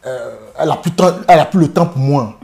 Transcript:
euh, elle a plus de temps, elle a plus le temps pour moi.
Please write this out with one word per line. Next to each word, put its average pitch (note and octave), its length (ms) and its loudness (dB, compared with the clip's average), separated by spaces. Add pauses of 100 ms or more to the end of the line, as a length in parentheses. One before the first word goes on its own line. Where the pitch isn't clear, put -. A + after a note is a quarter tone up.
euh, C3 300 -10 (240)
elle D#3 100 -2
a C#3+ 60 -2
plus - 160 -6
de - 60 -8
temps, F3+ 140 4 (160)
elle E3+ 120 6
a D3 60 2
plus F#3+ 160 0
le E3+ 100 2
temps E3+ 140 0
pour E3 140 -4
moi. C3+ 440 0